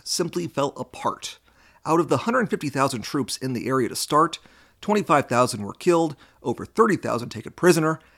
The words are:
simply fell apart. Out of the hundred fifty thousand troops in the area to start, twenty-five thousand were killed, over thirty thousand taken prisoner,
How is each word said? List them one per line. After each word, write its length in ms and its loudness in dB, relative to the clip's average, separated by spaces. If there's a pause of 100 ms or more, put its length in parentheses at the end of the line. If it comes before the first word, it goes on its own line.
simply 420 -4
fell 300 -2
apart. 640 -8 (440)
Out 140 2
of 120 2
the 80 4
hundred 300 0
fifty 200 -4
thousand 340 0
troops 360 -4
in 160 -6
the 120 -4
area 220 2
to 80 -10
start, 420 2 (420)
twenty-five 460 2
thousand 380 2
were 100 -8
killed, 400 2 (280)
over 220 -6
thirty 320 2
thousand 340 -4
taken 220 -12
prisoner, 480 2 (180)